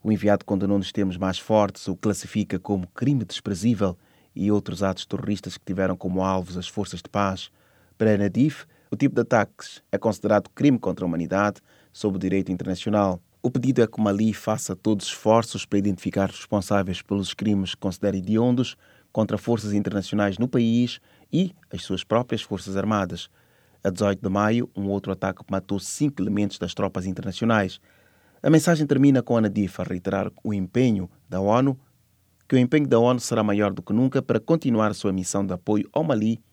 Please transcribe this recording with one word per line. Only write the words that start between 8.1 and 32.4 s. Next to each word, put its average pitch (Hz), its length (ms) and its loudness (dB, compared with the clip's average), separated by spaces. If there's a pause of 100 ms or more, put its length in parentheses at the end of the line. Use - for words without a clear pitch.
Nadif, 113 480 0 (240)
o 143 60 -4
tipo 135 180 0
de 120 80 2
ataques - 680 -2
é 101 60 0
considerado 104 520 2
crime 135 300 4
contra 92 260 -4
a - 20 -2
humanidade 92 540 -2 (300)
sob 101 240 -2
o 92 40 -4
direito 95 320 0
internacional. 95 720 -2 (200)
O 123 100 -2
pedido 127 300 2
é 110 60 6
que - 120 -10
o - 20 0
Mali 104 320 2
faça 107 420 -4
todos 104 300 -2
os - 60 -8
esforços 110 540 2
para 101 120 0
identificar 98 520 0
responsáveis 98 720 -2
pelos 101 320 -4
crimes 101 420 -2
que - 60 -16
considera 98 360 -2
hediondos 117 580 0 (360)
contra 107 260 0
forças 104 360 -2
internacionais 101 640 -2
no 120 100 0
país 120 520 0 (320)
e 175 220 0 (180)
as - 120 -10
suas 92 200 -6
próprias 113 380 -2
forças 95 340 -8
armadas. 98 540 -2 (540)
A 98 80 0
dezoito 98 320 0
de 98 60 -2
maio, 104 460 2
um 98 140 -4
outro 98 220 -4
ataque 95 380 -6
matou 95 300 -4
cinco 143 420 -4
elementos 104 360 -2
das - 160 -8
tropas 95 320 -4
internacionais. 95 760 -2 (640)
A 147 80 0
mensagem 156 380 4
termina 135 340 6
com 117 160 0
a 110 40 4
Nadif 101 380 -2
a 92 40 -6
reiterar 95 480 -4 (120)
o 110 80 -4
empenho 101 560 0 (220)
da 92 100 -4
onu, 127 400 2 (680)